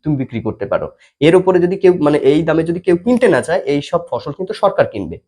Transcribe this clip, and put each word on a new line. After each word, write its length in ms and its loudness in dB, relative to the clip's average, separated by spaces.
তুমি 140 -2
বিক্রি 300 -6
করতে 200 -6
পারো। 200 -2
এর 200 6
ওপরে 240 2
যদি 120 -2
কেউ, 160 4
মানে 120 2
এই 240 2
দামে 280 0
যদি 100 -4
কেউ 160 0
কিনতে 320 0
না 140 4
চায়, 200 -2
এই 100 0
সব 180 -4
ফসল 280 -6
কিন্তু 140 -8
সরকার 300 2
কিনবে। 240 -10